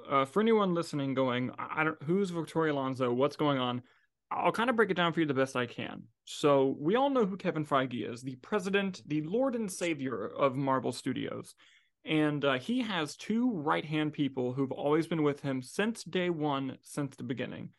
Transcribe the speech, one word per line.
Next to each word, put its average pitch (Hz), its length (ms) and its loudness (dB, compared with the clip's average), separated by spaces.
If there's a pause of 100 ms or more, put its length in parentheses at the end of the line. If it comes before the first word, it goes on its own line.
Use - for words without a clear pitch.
uh, 135 180 4
for 190 140 0
anyone 214 340 4
listening 147 400 -2
going, 127 440 2
"I, - 220 -4
I 156 40 4
don't, 156 200 -2
who's 185 260 2
Victoria 160 420 0
Alonso? 131 400 0
What's 135 220 2
going 143 240 2
on?" 123 240 -2 (480)
I'll - 220 2
kind 226 180 2
of 233 60 2
break 214 140 4
it 175 60 0
down 170 160 2
for 160 60 -2
you 165 80 4
the 143 80 2
best 135 220 2
I 123 100 0
can. - 380 -10 (200)
So 135 540 4
we 156 160 2
all 277 160 4
know 247 160 4
who 190 100 -4
Kevin 156 300 -2
Feige 127 420 0
is, 120 140 -10
the 131 140 -8
president, 196 680 -2
the 151 160 0
lord 233 340 0
and 220 140 -4
savior 135 560 -4
of 139 280 2
Marvel 131 380 0
Studios. - 640 -6 (480)
And, 151 400 0
uh, 135 140 4
he 240 240 -2
has 175 340 -4
two 240 360 0
right-hand 156 600 0
people 131 400 -2
who've 135 180 -2
always 156 360 0
been 160 160 0
with 143 180 0
him 131 220 -4
since 214 420 -4
day 180 260 -2
one, 143 520 -2
since - 340 -8
the 127 80 -10
beginning. 120 540 -6